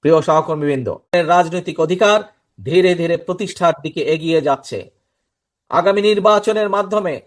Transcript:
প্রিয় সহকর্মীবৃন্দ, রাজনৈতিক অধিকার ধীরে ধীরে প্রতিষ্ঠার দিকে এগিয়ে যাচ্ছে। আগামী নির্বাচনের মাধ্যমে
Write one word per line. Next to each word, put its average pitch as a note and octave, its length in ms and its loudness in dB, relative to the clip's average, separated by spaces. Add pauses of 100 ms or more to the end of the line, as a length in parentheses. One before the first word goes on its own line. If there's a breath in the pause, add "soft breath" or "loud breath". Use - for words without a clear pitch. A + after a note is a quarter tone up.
প্রিয় D#3+ 180 4
সহকর্মীবৃন্দ, D3 640 0 (460)
রাজনৈতিক F3 460 0
অধিকার F#3 380 2 (400)
ধীরে F3+ 360 2
ধীরে E3+ 220 -2 (100)
প্রতিষ্ঠার F3+ 560 -2
দিকে D#3 180 -8 (140)
এগিয়ে D#3+ 280 0
যাচ্ছে। C3+ 360 -4 (920)
আগামী G3 320 2
নির্বাচনের G#3+ 760 2
মাধ্যমে G3 380 -2 (120)